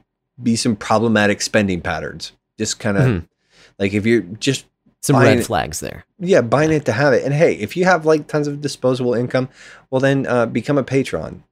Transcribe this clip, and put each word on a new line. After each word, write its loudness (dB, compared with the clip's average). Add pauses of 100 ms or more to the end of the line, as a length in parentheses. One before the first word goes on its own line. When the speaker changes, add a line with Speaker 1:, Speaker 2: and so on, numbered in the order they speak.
(420)
Speaker 1:
be 0
some -2
problematic 2
spending 0
patterns. -8 (260)
Just -6
kinda, 0
Speaker 2:
Mm-hmm. 0 (520)
Speaker 1:
like, 0
if 0
you're 4
just -6 (360)
Speaker 2:
Some 2
Speaker 1:
buying 6
Speaker 2:
red 4
Speaker 1:
it -2
Speaker 2:
flags -4
there. -12 (140)
Speaker 1:
Yeah, 4
buying 0
Speaker 2:
Yeah. 2
Speaker 1:
it -4
to 0
have 2
it. 2
And -2
hey, 4
if -8
you 0
have, 2
like, 2
tons -2
of -8
disposable -2
income, -2 (420)
well, 0
then, 2
uh, 2
become -2
a 2
patron. -4